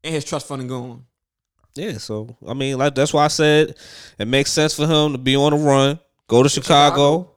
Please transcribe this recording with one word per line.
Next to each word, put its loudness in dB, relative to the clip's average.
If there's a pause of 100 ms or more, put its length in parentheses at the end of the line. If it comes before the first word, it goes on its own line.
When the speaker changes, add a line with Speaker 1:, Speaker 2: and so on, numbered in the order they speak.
Speaker 1:
And -8
his -4
trust -8
fund -10
is -10
gone. -12 (680)
Speaker 2:
Yeah, -10
so, -10 (120)
I -10
mean, -4
like, 0
that's 0
why 4
I 0
said 2 (440)
it -4
makes 0
sense 0
for -2
him 2
to -8
be 0
on 2
the 2
run, 2
go -20
to -20 (180)
Speaker 1:
Go 4
to 4
Speaker 2:
Chicago, 2 (240)
Speaker 1:
Chicago. -14